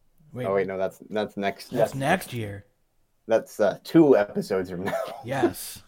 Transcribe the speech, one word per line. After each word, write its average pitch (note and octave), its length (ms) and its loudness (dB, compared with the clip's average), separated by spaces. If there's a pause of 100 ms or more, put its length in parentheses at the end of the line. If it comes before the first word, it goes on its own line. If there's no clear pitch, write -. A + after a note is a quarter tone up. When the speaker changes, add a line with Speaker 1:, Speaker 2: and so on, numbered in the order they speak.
(320)
Speaker 1:
Wait. B2 140 -6
Speaker 2:
Oh, G2 80 0
wait, G2 120 2
no, F#2+ 120 -6
that's, F#2+ 220 -4 (100)
that's G#2 260 -4
next, G2 340 -4
Speaker 1:
That's A#2 220 0
Speaker 2:
that's - 20 -8
Speaker 1:
next C#3+ 380 -2
year. G#2 320 -8 (600)
Speaker 2:
That's, - 340 0
uh, F#2+ 240 2
two D3 320 8
episodes G2+ 540 -2
from F2+ 140 -6
now. G#2 80 -4 (160)
<laughs> - 160 -14
Speaker 1:
Yes, - 640 -4